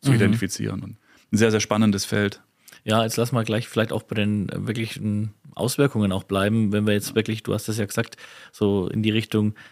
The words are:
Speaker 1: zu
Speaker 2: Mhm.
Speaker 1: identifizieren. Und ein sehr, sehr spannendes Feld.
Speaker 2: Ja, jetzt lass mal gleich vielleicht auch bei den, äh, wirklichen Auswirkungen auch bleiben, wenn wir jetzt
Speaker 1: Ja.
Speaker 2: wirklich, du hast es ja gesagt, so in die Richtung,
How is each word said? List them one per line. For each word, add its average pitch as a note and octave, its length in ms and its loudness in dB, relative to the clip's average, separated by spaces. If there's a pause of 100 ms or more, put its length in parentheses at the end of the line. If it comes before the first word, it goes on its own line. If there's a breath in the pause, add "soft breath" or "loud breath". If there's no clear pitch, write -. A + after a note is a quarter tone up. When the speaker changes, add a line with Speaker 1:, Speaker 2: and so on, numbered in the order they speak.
Speaker 1:
zu C#3 80 0
Speaker 2:
Mhm. C3 60 6
Speaker 1:
identifizieren. G#2 680 0
Und G#2+ 160 -14 (340 soft breath)
ein G#2+ 60 2
sehr, A2 140 6
sehr G#2+ 80 2
spannendes G#2 460 2
Feld. G#2 360 -2 (420 loud breath)
Speaker 2:
Ja, A2 200 2
jetzt A2+ 140 -4
lass A#2 140 0
mal A#2 120 0
gleich A2 240 -2
vielleicht A2 240 0
auch G#2+ 100 -4
bei - 140 -12
den, G#2 340 0
äh, G2+ 160 -6
wirklichen G#2+ 680 -4 (180)
Auswirkungen A2+ 580 0
auch F#2+ 120 -2
bleiben, G2+ 480 0
wenn G#2 160 0
wir G#2 60 4
jetzt G2+ 160 0
Speaker 1:
Ja. - 60 -12
Speaker 2:
wirklich, A2 280 -2
du G#2 100 -2
hast G#2+ 140 -4
es A2 100 -4
ja G#2+ 80 -2
gesagt, - 320 -4 (340 loud breath)
so G2+ 360 0
in G#2+ 160 -2
die G#2+ 80 4
Richtung, G#2+ 420 0 (180 loud breath)